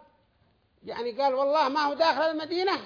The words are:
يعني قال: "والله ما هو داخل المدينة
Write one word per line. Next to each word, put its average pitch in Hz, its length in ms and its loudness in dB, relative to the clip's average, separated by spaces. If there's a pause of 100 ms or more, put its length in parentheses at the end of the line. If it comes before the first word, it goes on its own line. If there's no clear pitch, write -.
(840)
يعني 240 280 -8
قال: 269 220 0
"والله 277 360 2
ما 285 100 0
هو 285 140 0
داخل 302 280 2
المدينة 320 500 0 (140)